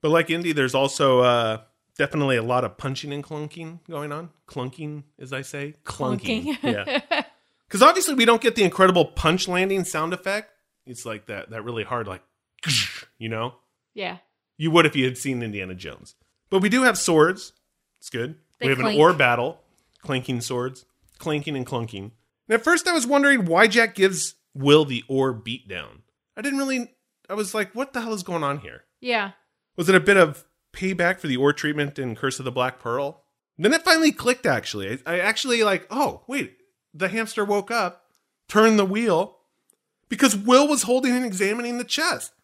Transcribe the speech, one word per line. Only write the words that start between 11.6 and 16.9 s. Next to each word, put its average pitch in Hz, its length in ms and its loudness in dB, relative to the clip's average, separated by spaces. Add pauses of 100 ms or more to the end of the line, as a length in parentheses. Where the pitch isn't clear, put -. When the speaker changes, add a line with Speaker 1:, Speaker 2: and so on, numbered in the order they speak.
Speaker 1:
really 117 180 -6
hard, 117 240 -6
like, 92 160 -12 (960)
you 113 100 -10
know? 113 260 -6 (400)
Speaker 2:
Yeah. 180 240 -10 (380)
Speaker 1:
You 160 140 -2
would 160 160 6
if 151 80 0
you 135 120 0
had 127 120 -6
seen 127 240 -6
Indiana 101 320 -10
Jones. 87 400 -18 (360)
But 190 100 2
we 202 80 2
do 247 160 2
have 226 140 4